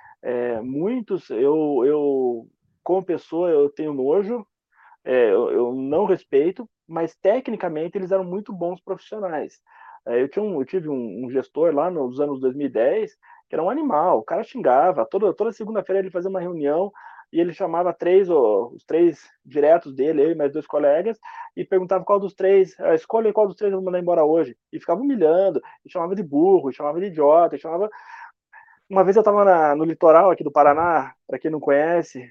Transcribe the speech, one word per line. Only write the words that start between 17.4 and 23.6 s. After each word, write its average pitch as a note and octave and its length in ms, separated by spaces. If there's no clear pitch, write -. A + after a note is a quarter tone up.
chamava E3+ 400
três, F#3 340
ó, A#2 420
os - 140
três E3 460
diretos D3 480
dele, C#3 300
eu D#3+ 80
e E3 40
mais C#3+ 160
dois D3+ 140
colegas, D3+ 540
e F#3+ 80
perguntava F#3 400
qual G3+ 160
dos F#3+ 140
três, F#3+ 460
ah, E3 160
escolhe G#3+ 360
qual G#3+ 140
dos G3+ 100
três G3+ 160